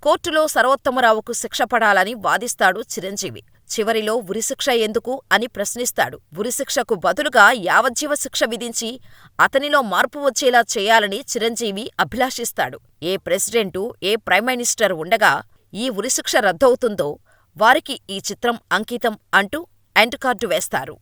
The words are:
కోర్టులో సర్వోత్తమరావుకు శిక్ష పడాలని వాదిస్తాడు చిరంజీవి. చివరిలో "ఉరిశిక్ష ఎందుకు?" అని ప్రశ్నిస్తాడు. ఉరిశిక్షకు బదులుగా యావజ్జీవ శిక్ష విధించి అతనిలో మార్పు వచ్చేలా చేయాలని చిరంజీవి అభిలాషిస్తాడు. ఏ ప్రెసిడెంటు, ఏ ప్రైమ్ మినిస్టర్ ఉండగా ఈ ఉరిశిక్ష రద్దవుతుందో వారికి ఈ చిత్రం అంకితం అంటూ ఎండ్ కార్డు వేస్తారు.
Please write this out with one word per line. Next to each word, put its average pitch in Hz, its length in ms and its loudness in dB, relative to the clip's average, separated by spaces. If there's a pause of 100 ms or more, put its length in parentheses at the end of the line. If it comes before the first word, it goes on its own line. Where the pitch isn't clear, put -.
కోర్టులో 311 460 2
సర్వోత్తమరావుకు 247 840 2
శిక్ష - 300 -4
పడాలని 214 520 2
వాదిస్తాడు 196 680 0
చిరంజీవి. 240 640 -10 (260)
చివరిలో 220 480 -2
"ఉరిశిక్ష 226 520 -4
ఎందుకు?" 233 540 -2 (100)
అని 208 140 2
ప్రశ్నిస్తాడు. 202 760 -4 (180)
ఉరిశిక్షకు 240 560 -2
బదులుగా 202 580 4
యావజ్జీవ 233 640 0
శిక్ష - 300 -2
విధించి 233 560 -6 (400)
అతనిలో 285 420 2
మార్పు 214 360 0
వచ్చేలా 262 420 2
చేయాలని 208 600 2
చిరంజీవి 220 680 -6 (100)
అభిలాషిస్తాడు. 233 800 -4 (220)
ఏ 180 140 -2
ప్రెసిడెంటు, 196 840 -2
ఏ 202 140 0
ప్రైమ్ 214 300 0
మినిస్టర్ 240 460 0
ఉండగా 175 500 2 (320)
ఈ 226 140 -4
ఉరిశిక్ష 247 480 -2
రద్దవుతుందో 214 840 2 (380)
వారికి 247 440 2 (100)
ఈ 196 80 -6
చిత్రం 233 400 -4 (140)
అంకితం 220 460 -2 (160)
అంటూ 202 320 0 (300)
ఎండ్ 226 200 4
కార్డు 240 300 -2
వేస్తారు. 160 560 -4